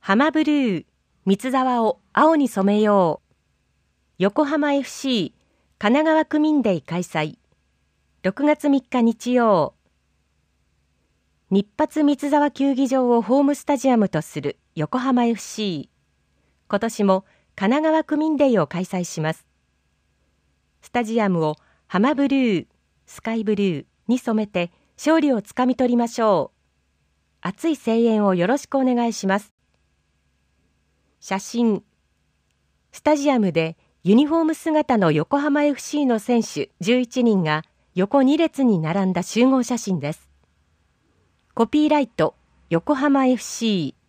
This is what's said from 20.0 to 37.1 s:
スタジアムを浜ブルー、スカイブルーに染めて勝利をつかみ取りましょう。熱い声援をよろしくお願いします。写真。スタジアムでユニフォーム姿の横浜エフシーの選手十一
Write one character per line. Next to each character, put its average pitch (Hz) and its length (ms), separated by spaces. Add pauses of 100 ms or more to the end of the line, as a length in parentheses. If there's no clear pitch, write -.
ス - 80
タ 240 160
ジ 226 160
ア 208 80
ム 170 160
を 151 120 (300)
浜 233 280
ブ 277 120
ル 277 120
ー、 214 280 (380)
ス - 160
カ 226 140
イ 226 100
ブ 208 100
ル 202 100
ー 160 220 (200)
に 247 120
染 220 260
め - 20
て 175 260 (240)
勝 320 240
利 294 140
を 208 80
つ - 120
か 254 120
み 247 100
取 247 140
り 240 80
ま 233 100
し 233 140
ょ 196 320
う。 - 40 (840)
熱 - 280
い 311 80
声 226 260
援 214 240
を 196 80
よ 175 140
ろ 254 80
し - 100
く - 120
お 262 60
願 240 240
い 226 40
し - 160
ま 190 100
す。 - 140 (1700)
写 - 180
真。 226 460 (1040)
ス - 120
タ 302 120
ジ 285 160
ア 262 80
ム 196 140
で 160 240 (260)
ユ 190 120
ニ 277 120
フ 320 120
ォ - 20
ー 330 40
ム 320 100
姿 302 440
の 170 140
横 156 260
浜 294 240
エ 294 100
フ 254 80
シ 294 220
ー 277 40
の 233 120
選 233 240
手 147 280 (100)
十 226 180
一 254 240